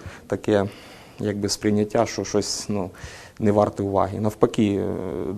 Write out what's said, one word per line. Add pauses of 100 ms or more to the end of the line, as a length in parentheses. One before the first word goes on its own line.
(280)
таке, (540)
якби,
сприйняття,
що
щось,
ну, (500)
не
варте
уваги.
Навпаки,
е, (520)